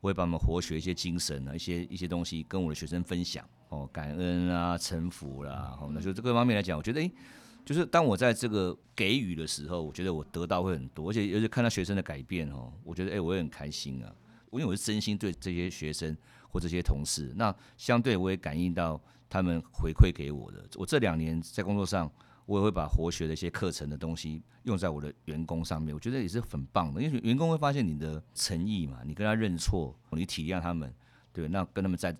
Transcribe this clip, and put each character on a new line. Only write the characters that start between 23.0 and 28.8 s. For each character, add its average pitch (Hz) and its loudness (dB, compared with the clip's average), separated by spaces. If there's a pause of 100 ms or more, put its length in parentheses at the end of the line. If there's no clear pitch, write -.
学 82 -2
的 78 0
一 80 -2
些 85 -2
课 87 -2
程 73 -6
的 73 -6
东 82 -4
西 78 -6 (220)
用 110 0
在 87 0
我 73 -2
的 73 -6 (120)
员 78 -4
工 82 -2
上 78 -2
面， 76 -2
我 76 -6
觉 113 -6
得 127 -2
也 92 -2
是 92 -4
很 71 -6
棒 80 0
的， 92 -2
因 151 0
为 127 0
员 117 6
工 165 4
会 160 2
发 147 2
现 139 2
你 78 0
的 78 -4 (100)
诚 87 0
意 98 0